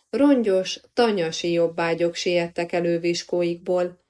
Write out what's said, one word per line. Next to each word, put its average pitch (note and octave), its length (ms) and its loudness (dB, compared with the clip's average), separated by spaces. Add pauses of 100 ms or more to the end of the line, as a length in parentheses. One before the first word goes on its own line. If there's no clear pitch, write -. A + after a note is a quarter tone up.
rongyos, A3 720 2 (140)
tanyasi F3+ 580 0
jobbágyok E3+ 640 0
siettek E3+ 560 -2
elő E3+ 280 0
viskóikból, F3 1000 -2 (100)